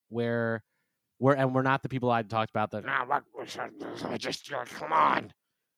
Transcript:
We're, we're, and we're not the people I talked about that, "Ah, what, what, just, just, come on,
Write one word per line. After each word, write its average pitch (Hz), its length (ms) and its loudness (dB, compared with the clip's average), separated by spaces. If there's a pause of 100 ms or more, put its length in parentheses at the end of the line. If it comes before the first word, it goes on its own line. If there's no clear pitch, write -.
We're, 117 540 0 (560)
we're, 131 160 6
and 135 180 2
we're 131 80 2
not 135 220 2
the 131 60 -6
people 123 200 0
I 117 140 2
talked 110 260 -2
about 107 220 -2
that, 104 160 -8
"Ah, 135 180 -2
what, 139 180 0 (100)
what, - 140 -10 (720)
just, 262 280 -6
just, 123 260 -6
come 156 220 -6
on, 147 380 4 (460)